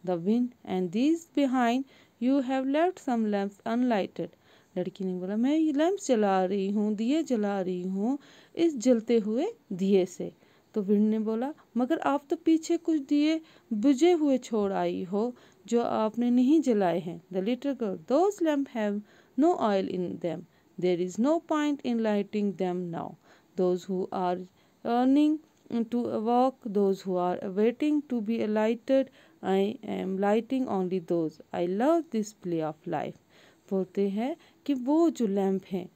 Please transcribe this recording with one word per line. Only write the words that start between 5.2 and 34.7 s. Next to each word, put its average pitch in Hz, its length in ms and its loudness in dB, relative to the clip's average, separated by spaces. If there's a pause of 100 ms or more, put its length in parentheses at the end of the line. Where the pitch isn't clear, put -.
"मैं 262 200 2
ये 311 160 2
लैंप्स 330 360 0
जला 202 360 4
रही 190 260 0
हूँ, 214 240 0
दिए 247 280 0
जला 208 380 -2
रही 180 220 -4
हूँ 196 360 -2 (380)
इस 330 200 0
जलते 233 420 2
हुए 220 280 -2 (260)
दिए 190 340 4
से।" 175 260 -10 (420)
तो 214 80 -2
विंड 208 280 4
ने 220 80 0
बोला, 220 360 -4 (220)
"मगर 254 220 0
आप 285 320 -2
तो 349 60 0
पीछे 330 400 0
कुछ 320 240 0
दिए 294 400 0 (320)
बुझे 269 400 4
हुए 294 260 2
छोड़ 208 340 -2
आई 180 300 -2
हो, 208 320 -2 (320)
जो 233 160 0
आपने 220 480 0
नहीं 254 300 6
जलाए 196 400 2
हैं।" 170 220 -10 (100)
The 185 100 -2
little 247 400 -2
girl, 190 140 -4 (160)
"Those 381 300 2
lamps 294 340 0
have 208 240 -2 (400)
no 339 200 4
oil 196 320 0
in 180 320 -6
them। 170 200 -4 (360)
There 180 280 0
is 180 120 -6
no 302 200 2 (120)
point 294 300 0
in 240 180 -2
lighting 208 560 0
them 180 380 -4
now। 165 200 -10 (420)
Those 180 280 0
who 185 300 -4
are 180 260 -2 (440)
yearning 269 540 2 (460)
to 240 200 -4
walk, 240 640 0
those 196 320 2
who 190 140 -4
are 180 240 -2 (200)
waiting 277 520 0
to 240 100 -2
be 220 160 -4 (100)
lighted, 233 600 0 (380)
I 196 420 0
am 190 320 -4
lighting 226 500 0
only 185 380 -2
those। 165 260 0 (220)
I 175 160 -2
love 285 320 2 (120)
this 214 200 -4 (120)
play 170 160 -2
of 156 260 -6
life।" 156 280 -6 (540)
बोलते 196 380 -2
हैं 226 280 -4 (300)
कि 285 80 0